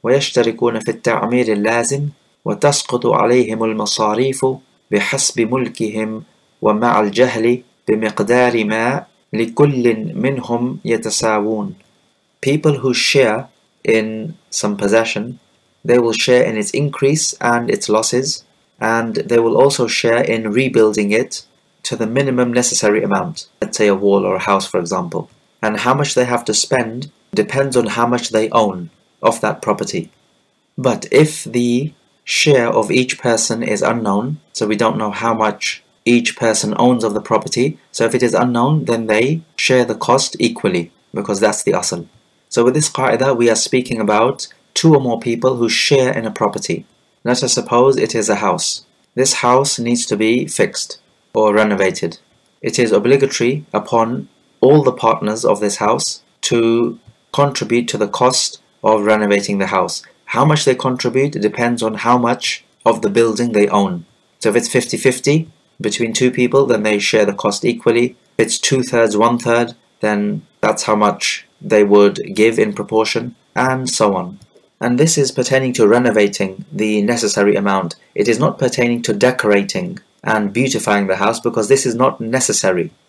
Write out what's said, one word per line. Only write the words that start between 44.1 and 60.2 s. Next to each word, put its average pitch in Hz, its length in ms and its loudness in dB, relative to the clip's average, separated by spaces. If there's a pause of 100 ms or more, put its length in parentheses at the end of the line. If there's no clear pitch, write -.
two 160 200 4
or 139 80 4
more 123 180 -2
people 123 360 -2
who 120 140 0
share 127 460 2
in 113 100 -6
a 107 60 -6
property. - 540 -4 (380)
Let 123 200 0
us 123 100 0
suppose 123 440 2
it 110 160 0
is 110 160 -2
a 104 60 2
house. 98 500 -4 (300)
This 131 180 0
house 131 460 2
needs 120 260 -2
to 110 100 -2
be 110 320 0
fixed - 520 -4 (340)
or 107 200 2
renovated. 98 680 0 (420)
It - 180 -4
is 113 120 2
obligatory 127 840 2
upon 113 560 -2 (320)
all 139 220 6
the 127 100 2
partners 110 500 -2
of 101 160 2
this 101 180 -2
house 110 460 -2 (180)
to 117 580 0 (340)
contribute 120 560 0
to 113 80 -6
the 104 100 0
cost - 540 -2 (220)
of 110 200 2
renovating 104 540 2
the 95 100 -2
house. 92 360 -2 (220)